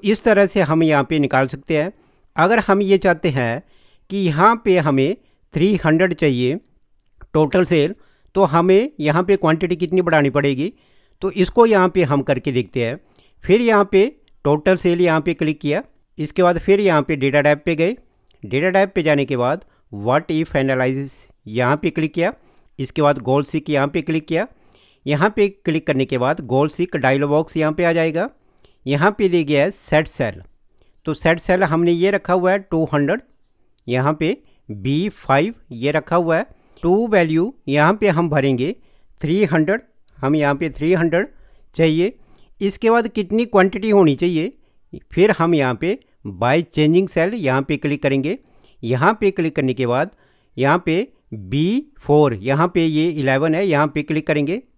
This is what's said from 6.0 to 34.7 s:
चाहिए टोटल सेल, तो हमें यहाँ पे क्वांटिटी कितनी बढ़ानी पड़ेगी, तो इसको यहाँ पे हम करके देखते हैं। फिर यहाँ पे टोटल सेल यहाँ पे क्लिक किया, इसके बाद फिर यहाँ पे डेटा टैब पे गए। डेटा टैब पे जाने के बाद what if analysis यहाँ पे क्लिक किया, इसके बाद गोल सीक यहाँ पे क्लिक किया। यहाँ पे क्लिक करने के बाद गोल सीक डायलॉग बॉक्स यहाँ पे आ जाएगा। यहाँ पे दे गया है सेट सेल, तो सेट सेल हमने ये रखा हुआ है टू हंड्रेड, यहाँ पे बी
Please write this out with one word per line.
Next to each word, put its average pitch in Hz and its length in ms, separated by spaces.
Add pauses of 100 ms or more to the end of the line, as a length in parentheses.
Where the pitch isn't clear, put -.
चाहिए 135 460 (760)
टोटल 156 320
सेल, 165 300 (400)
तो 196 100
हमें 185 440 (100)
यहाँ 151 240
पे 196 140
क्वांटिटी 165 380
कितनी 175 260
बढ़ानी 160 300
पड़ेगी, 143 420 (480)
तो 190 100
इसको 202 340
यहाँ 190 240
पे 185 140
हम 143 200
करके 135 280
देखते 120 340
हैं। 135 140 (440)
फिर 208 180
यहाँ 208 300
पे 196 140 (400)
टोटल 151 320
सेल 175 240
यहाँ 160 200
पे 170 140
क्लिक 156 260
किया, 147 220 (340)
इसके 156 260
बाद 175 160
फिर 196 200
यहाँ 175 220
पे 156 140
डेटा 139 260
टैब 147 240
पे 170 100
गए। 175 220 (460)
डेटा 135 280
टैब 196 240
पे 180 80
जाने 147 220
के 131 120
बाद 131 280 (300)
what 123 360
if 156 220
analysis 135 580 (360)
यहाँ 123 300
पे 165 120
क्लिक 156 240
किया, 170 180 (480)
इसके 135 220
बाद 143 180
गोल 135 240
सीक 147 260
यहाँ 143 180
पे 160 140
क्लिक 156 260
किया। 165 180 (600)
यहाँ 147 240
पे 208 200
क्लिक 160 380
करने 135 180
के 131 120
बाद 135 260
गोल 135 260
सीक - 260
डायलॉग 139 340
बॉक्स 151 280
यहाँ 156 160
पे 170 100
आ 170 100
जाएगा। 165 360 (560)
यहाँ 143 320
पे 196 120
दे 175 140
गया 143 200
है 180 80
सेट - 360
सेल, 101 340 (640)
तो 156 80
सेट 165 260
सेल 185 240
हमने 170 280
ये 175 200
रखा 185 220
हुआ 185 180
है 202 100
टू 165 220 (100)
हंड्रेड, 151 280 (680)
यहाँ 127 260
पे 160 220 (340)
बी 107 280 (120)